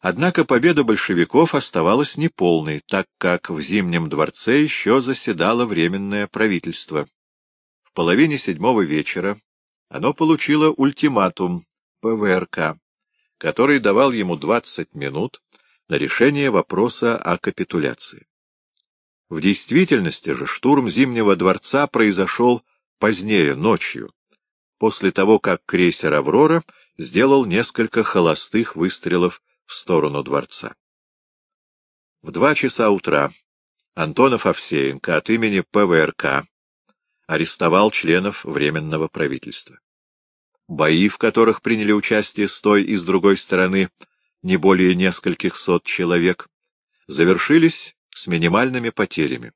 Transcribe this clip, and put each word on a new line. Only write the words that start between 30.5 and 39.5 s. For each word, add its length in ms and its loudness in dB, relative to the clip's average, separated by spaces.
В 100 -14
два 240 2
часа 360 0
утра 420 0
Антонов 500 0
Овсеенко 720 -2
от 140 -2
имени 300 0
П 260 0
В 60 2
Р 200 4
К 340 -4
арестовал 640 0
членов 540 -2
Временного 640 -4
правительства. 680 -8